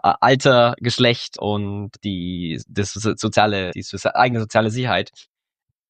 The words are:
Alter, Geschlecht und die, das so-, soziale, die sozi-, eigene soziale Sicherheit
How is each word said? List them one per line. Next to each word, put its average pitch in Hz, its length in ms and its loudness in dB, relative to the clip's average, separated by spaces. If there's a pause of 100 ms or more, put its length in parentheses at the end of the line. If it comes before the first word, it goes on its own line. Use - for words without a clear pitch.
Alter, 123 760 4
Geschlecht 120 640 0
und 101 520 -4 (120)
die, 87 640 -6
das 101 260 -4
so-, 104 240 -2
soziale, 104 540 0
die 101 120 -10
sozi-, - 300 -4
eigene 123 260 2
soziale 110 300 2
Sicherheit 110 400 -2 (800)